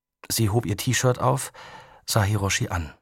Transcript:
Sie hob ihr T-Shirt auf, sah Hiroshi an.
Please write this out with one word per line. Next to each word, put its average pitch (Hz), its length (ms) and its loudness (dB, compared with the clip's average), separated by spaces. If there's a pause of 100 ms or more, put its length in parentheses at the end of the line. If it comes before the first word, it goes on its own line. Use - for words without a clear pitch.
(300)
Sie 110 200 2
hob 113 160 2
ihr 101 120 -2
T-Shirt 123 420 0
auf, 131 340 0 (540)
sah 107 160 4
Hiroshi 98 460 0
an. 85 320 -4